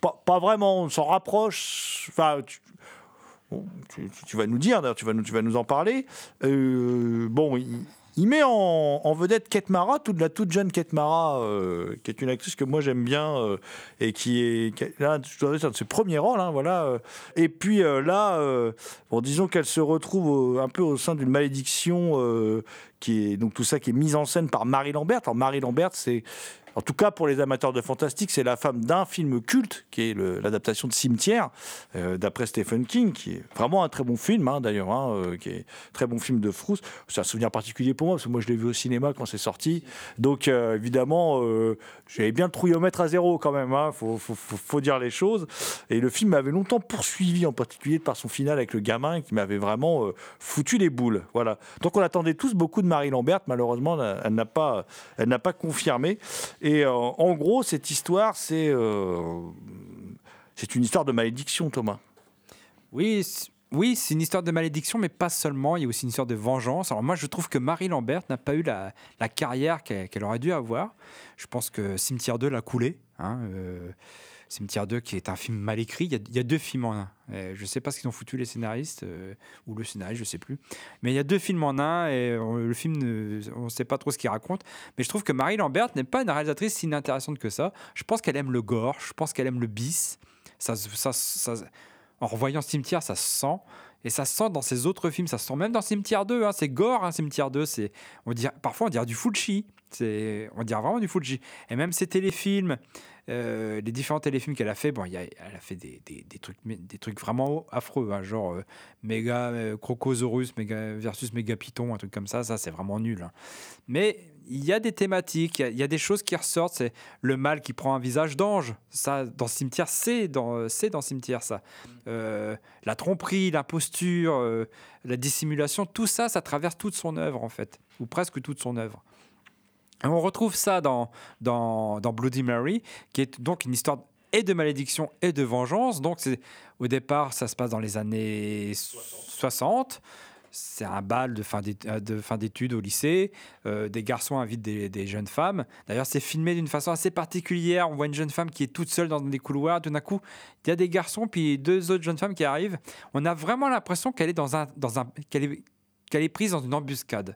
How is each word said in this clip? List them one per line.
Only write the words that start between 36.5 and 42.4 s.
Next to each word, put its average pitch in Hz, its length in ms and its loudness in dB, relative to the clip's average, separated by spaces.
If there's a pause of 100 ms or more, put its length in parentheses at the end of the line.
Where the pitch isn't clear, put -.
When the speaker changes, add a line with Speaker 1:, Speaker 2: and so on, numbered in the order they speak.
Speaker 1:
frousse. - 300 -4 (260)
C'est - 140 -2
un - 20 0
souvenir 113 280 0
particulier 117 420 0
pour 156 140 0
moi 180 100 2
parce - 80 -6
que 120 40 -4
moi 120 120 0
je 104 60 -2
l'ai 120 100 2
vu 113 80 0
au 120 80 2
cinéma 127 400 0
quand 123 120 -6
c'est 107 120 -8
sorti. 160 480 0 (320)
Donc, 139 320 4
euh, 117 260 4
évidemment, 131 640 4
euh, 113 360 2 (280)
j'avais 113 280 2
bien 170 140 4